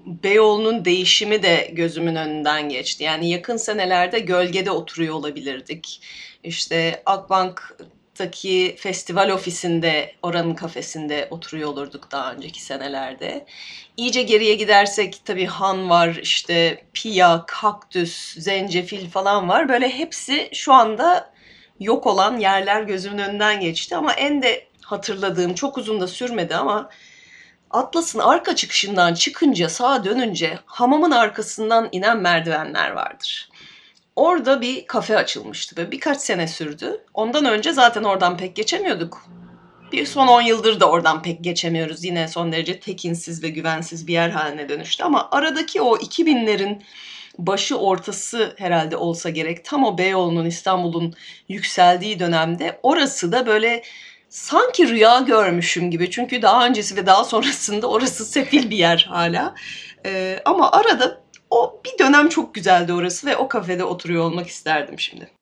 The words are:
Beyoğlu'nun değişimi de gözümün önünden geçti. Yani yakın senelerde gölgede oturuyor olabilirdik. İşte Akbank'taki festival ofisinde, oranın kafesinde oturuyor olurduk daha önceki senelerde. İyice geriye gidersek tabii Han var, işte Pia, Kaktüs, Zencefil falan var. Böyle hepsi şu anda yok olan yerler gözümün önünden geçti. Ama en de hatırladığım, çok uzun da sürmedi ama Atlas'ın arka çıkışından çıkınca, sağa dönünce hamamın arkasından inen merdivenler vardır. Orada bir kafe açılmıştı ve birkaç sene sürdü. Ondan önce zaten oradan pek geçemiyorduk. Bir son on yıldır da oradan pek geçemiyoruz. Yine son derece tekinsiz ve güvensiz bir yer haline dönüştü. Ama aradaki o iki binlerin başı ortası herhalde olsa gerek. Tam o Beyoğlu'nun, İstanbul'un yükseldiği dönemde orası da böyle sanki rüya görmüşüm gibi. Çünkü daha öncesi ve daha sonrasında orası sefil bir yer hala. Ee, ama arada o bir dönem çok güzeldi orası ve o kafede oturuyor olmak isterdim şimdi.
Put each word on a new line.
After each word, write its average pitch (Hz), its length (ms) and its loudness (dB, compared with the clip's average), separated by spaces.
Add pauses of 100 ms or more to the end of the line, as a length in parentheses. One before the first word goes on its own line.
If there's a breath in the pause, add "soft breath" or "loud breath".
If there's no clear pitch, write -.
Beyoğlu'nun 214 800 2
değişimi 185 580 2
de 170 300 2
gözümün 165 440 -2
önünden 151 520 -2
geçti. 131 360 -6
Yani 156 260 -2
yakın 175 260 -4
senelerde 185 640 0
gölgede 180 500 0
oturuyor 165 440 -4
olabilirdik. 139 880 -10 (420 loud breath)
İşte 165 640 -4
Akbank'taki 185 1700 -4
festival 190 520 -2
ofisinde, 170 920 -2
oranın 170 320 -2
kafesinde 156 760 -8
oturuyor 156 380 -10
olurduk 143 440 -12
daha 131 200 -6
önceki 139 300 -16
senelerde. 135 840 -10 (500 loud breath)
İyice 247 260 -2
geriye 214 320 4
gidersek 202 680 2
tabii 185 220 -4
Han 190 440 -2
var, 170 320 4
işte 165 720 0
Pia, 180 540 2
Kaktüs, - 920 -4
Zencefil 185 720 -4
falan 196 380 0
var. 269 200 2
Böyle 254 200 2
hepsi 277 640 -6
şu - 200 2
anda 254 600 4 (480 soft breath)
yok 226 260 0
olan 214 320 2
yerler 196 440 2
gözümün 202 360 -6
önünden 202 420 0
geçti. 170 360 -4
Ama 302 160 0
en 285 300 0
de 233 240 0 (160)
hatırladığım, 190 720 -4
çok 262 240 -4
uzun 214 220 -4
da 180 60 -4
sürmedi 180 500 -6
ama 208 340 -2 (800 loud breath)
Atlas'ın 294 460 -2
arka 294 380 2
çıkışından 185 580 0
çıkınca, 180 540 0
sağa 247 360 0
dönünce 190 600 -2
hamamın 302 440 2
arkasından 220 840 2
inen 208 280 2
merdivenler 165 720 0
vardır. - 600 -8 (640 loud breath)
Orada 277 440 2
bir 247 260 -6
kafe 214 300 -2
açılmıştı 107 600 -4
ve 170 140 -6
birkaç 277 300 -4
sene 175 280 -4
sürdü. 160 560 -10 (100)
Ondan 240 300 0
önce 220 280 0
zaten 240 320 4
oradan 185 320 2
pek 185 200 -10
geçemiyorduk. 214 640 -4 (720)
Bir 285 140 -2
son 269 200 2
on 240 140 10
yıldır 226 400 2
da 170 100 8
oradan 160 320 2
pek 170 220 -8
geçemiyoruz. 165 600 -4
Yine 170 240 -2
son 170 240 -4
derece 165 280 -4
tekinsiz 170 640 -8
ve 160 60 -6
güvensiz 160 580 -6
bir 170 60 -4
yer 170 180 2
haline 151 380 -6
dönüştü. 156 360 -6
Ama 285 260 0
aradaki 320 500 -2
o 233 180 4
iki - 280 -2
binlerin 208 580 0 (540 loud breath)
başı 196 400 -2
ortası 196 800 -2
herhalde 165 380 0
olsa 170 340 -4
gerek. 165 340 -6
Tam 285 200 0
o 190 140 0
Beyoğlu'nun, 180 480 0
İstanbul'un 170 680 -2 (340 loud breath)
yükseldiği 185 720 2
dönemde 170 640 0
orası 269 500 2
da 247 140 0
böyle 226 360 2 (500 loud breath)
sanki 359 560 2
rüya 226 320 8
görmüşüm 180 720 2
gibi. 175 200 -2
Çünkü 240 320 -4
daha 233 240 6
öncesi 208 300 0
ve 190 100 -2
daha 196 180 8
sonrasında 220 680 -2
orası 226 340 -2
sefil 269 460 2
bir 214 60 -4
yer 170 320 4
hala. 175 460 -2 (520 loud breath)
Ee, 190 380 -4
ama 359 280 4
arada 339 480 2 (300)
o - 340 0
bir - 200 2
dönem 294 240 6
çok - 260 -2
güzeldi 175 380 4
orası 180 340 -2
ve 277 100 0
o 262 120 0
kafede 180 360 -4
oturuyor 170 400 -2
olmak 170 220 -4
isterdim 151 520 -4
şimdi. - 320 -10 (120)